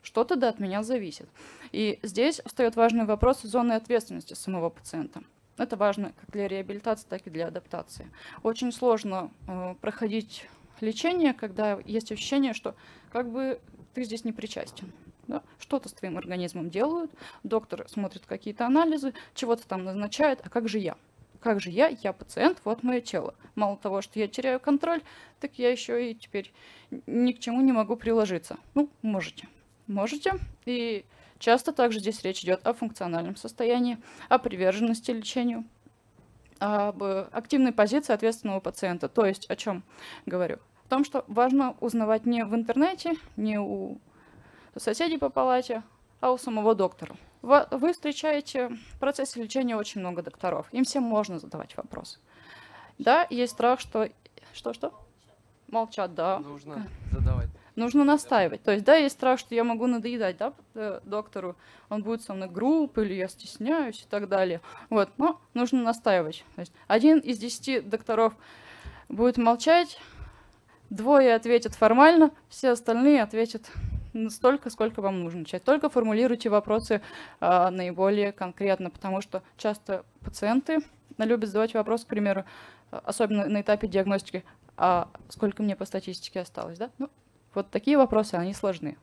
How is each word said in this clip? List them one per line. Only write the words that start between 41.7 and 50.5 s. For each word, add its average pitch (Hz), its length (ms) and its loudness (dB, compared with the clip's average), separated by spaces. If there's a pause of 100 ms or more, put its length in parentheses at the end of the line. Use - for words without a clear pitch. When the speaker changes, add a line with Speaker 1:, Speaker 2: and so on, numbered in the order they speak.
Speaker 1:
узнавать 220 460 0
не 233 180 0
в 208 100 -4
интернете, 320 600 0 (220)
не 214 220 -2
у 196 400 -6 (800)
соседей 320 420 -2
по 277 120 0
палате, 254 520 0 (380)
а 254 100 2
у 254 80 2
самого 220 360 2
доктора. 185 420 -4 (260)
Ва-, 269 300 6
вы 277 200 0
встречаете 294 760 -4
в 233 320 -14
процессе 269 420 -2
лечения 240 340 -2
очень 208 240 -6
много 180 220 -6
докторов. 175 500 -4